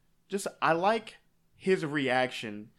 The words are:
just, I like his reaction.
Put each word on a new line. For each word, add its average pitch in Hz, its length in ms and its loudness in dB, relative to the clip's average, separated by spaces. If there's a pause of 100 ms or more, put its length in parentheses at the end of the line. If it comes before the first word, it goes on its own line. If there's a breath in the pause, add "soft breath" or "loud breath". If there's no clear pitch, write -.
(280)
just, 196 200 -6 (140)
I 143 120 4
like 208 440 0 (400)
his 180 280 0
reaction. 127 920 -2